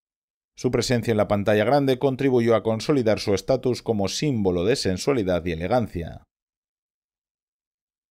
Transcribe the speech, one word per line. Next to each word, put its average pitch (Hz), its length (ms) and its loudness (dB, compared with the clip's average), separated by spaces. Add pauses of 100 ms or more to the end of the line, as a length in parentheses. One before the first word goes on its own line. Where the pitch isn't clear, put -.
(560)
Su 127 160 -2
presencia 120 400 0
en 107 60 2
la 101 100 2
pantalla 104 380 2
grande 135 340 2
contribuyó 127 560 2
a 101 80 0
consolidar 110 560 0
su 104 140 0
estatus 123 480 -2
como 101 260 -2
símbolo 98 560 0
de 110 140 0
sensualidad 92 680 0
y 87 60 -2
elegancia. 87 720 -4 (1900)